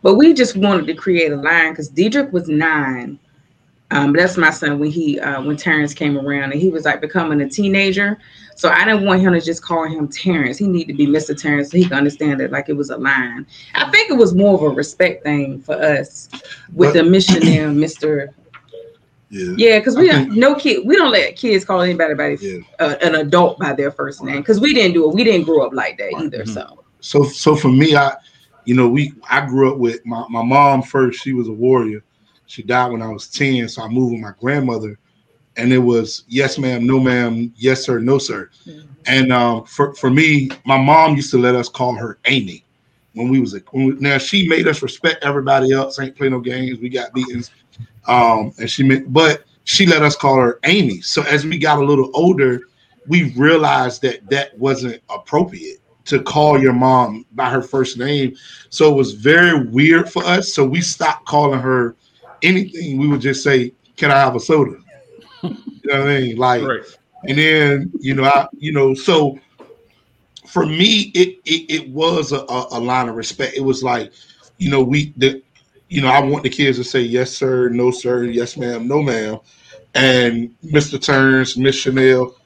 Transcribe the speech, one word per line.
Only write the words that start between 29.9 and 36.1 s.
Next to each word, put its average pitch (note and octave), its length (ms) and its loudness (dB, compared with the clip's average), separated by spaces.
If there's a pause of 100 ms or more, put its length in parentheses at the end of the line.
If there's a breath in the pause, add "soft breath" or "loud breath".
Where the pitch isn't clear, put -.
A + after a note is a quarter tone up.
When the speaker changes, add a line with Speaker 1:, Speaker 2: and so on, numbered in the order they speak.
Speaker 2:
my, A#2 240 -10
my A#2 120 -4
mom C3+ 400 4
first. C3 400 -2
She C3+ 120 -6
was A#2 140 -4
a A2 40 -10
warrior. A2+ 500 0 (440)
She - 160 -18
died B2 300 -2
when A2+ 100 -6
I A2 60 -8
was G#2 200 -14
ten, C3 400 -2
so A2+ 140 -14
I A2 60 -12
moved A#2+ 240 -2
with A2+ 100 -8
my G2+ 180 -14
grandmother, A#2+ 580 -4 (580)
and A#2+ 160 0
it B2+ 60 4
was A#2 500 0